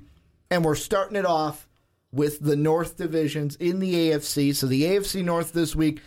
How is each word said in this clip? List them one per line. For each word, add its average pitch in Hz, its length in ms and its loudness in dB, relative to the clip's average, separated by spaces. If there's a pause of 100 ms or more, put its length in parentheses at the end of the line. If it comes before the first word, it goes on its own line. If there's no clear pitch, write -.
(520)
and 175 140 2
we're 151 100 2
starting 196 400 -2
it 196 100 0
off 156 400 0 (460)
with 147 300 0
the 143 160 2
North 160 400 0
divisions 156 580 -2
in 175 240 -2
the 175 300 2
A 151 60 4
F 147 80 -4
C. 143 280 0
So 139 160 -2
the 131 180 2
A 190 120 2
F 196 80 -2
C 196 160 -4
North 170 320 -2
this 160 240 0
week, 156 300 0